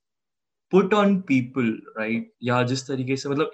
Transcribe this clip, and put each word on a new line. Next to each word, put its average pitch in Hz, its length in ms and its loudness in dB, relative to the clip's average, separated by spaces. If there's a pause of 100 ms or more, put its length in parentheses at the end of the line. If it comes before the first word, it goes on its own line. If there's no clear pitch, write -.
(760)
put 185 180 4
on 202 300 4 (100)
people, 127 400 0 (280)
right? 113 220 -4 (200)
या 123 200 0
जिस 127 260 -4
तरीके 131 280 -4
से, 139 120 -6
मतलब, 143 260 -2